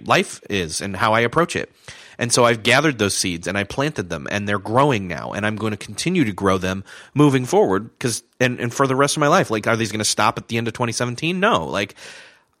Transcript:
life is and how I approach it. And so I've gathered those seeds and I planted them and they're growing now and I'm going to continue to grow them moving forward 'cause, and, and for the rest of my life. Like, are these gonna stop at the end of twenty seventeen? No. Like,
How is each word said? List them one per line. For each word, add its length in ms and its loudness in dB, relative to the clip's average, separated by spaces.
life 360 2
is 300 -2
and 160 -6
how 160 2
I 80 4
approach 340 0
it. 160 -4
And 140 -4
so 120 6
I've 200 4
gathered 340 4
those 180 0
seeds 300 -4
and 100 -2
I 60 0
planted 460 -4
them 220 -8
and 180 -4
they're 100 0
growing 480 2
now 260 -8
and 140 -2
I'm 80 -2
going 160 -4
to 60 -6
continue 480 -2
to 80 -2
grow 260 0
them 240 -4
moving 300 4
forward 460 2
'cause, 240 -4
and, 180 0
and 160 -4
for 140 2
the 80 0
rest 200 2
of 40 0
my 80 4
life. 220 4
Like, 180 -2
are 80 4
these 160 -2
gonna 120 -4
stop 320 2
at 120 -12
the 80 -2
end 100 -2
of 80 -4
twenty 180 -2
seventeen? 460 -4
No. 280 2
Like, 280 -4